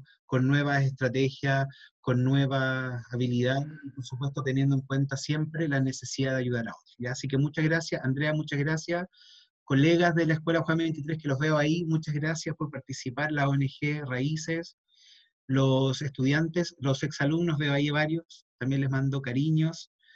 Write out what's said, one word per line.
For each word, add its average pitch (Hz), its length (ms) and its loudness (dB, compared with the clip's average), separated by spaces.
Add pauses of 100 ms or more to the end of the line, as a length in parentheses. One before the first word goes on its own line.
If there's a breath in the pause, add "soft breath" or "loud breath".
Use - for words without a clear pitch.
(260 loud breath)
con 127 220 2
nuevas 143 360 4
estrategias, 135 840 0 (340 loud breath)
con 127 220 2
nuevas 131 880 0
habilidades 123 560 0 (160)
y, 139 80 -12
por 127 140 -10
supuesto, 139 380 -6
teniendo 135 320 2
en 131 60 0
cuenta 135 360 -2
siempre 156 500 -2
la 139 120 0
necesidad 131 540 -2
de 131 80 0
ayudar 120 260 -2
a 107 40 -10
otros, - 260 -20
¿ya? 123 140 -6
Así 135 160 -8
que 135 100 -2
muchas 147 280 0
gracias, 160 380 -2
Andrea, 139 300 0
muchas 151 260 -2
gracias. 160 480 -2 (560 soft breath)
Colegas 170 500 6
de 160 140 2
la 160 80 4
Escuela 165 260 2
Juan 160 180 2
veintitrés, 160 400 -2
que 151 80 -8
los 135 120 0
veo 156 180 2
ahí, 160 280 0
muchas 160 300 0
gracias 156 400 -4
por 151 140 -4
participar, 131 600 -6
la 143 180 2
O 139 60 2
N 139 120 2
G 147 400 -4
Raíces, 156 720 -4 (720 soft breath)
los 135 540 2
estudiantes, 156 800 0
los 135 240 -2
exalumnos, 156 540 0
veo 147 160 0
ahí 143 160 2
varios, 156 560 -2 (140)
también 135 220 0
les 139 100 0
mando 135 300 0
cariños, 156 720 0 (240 soft breath)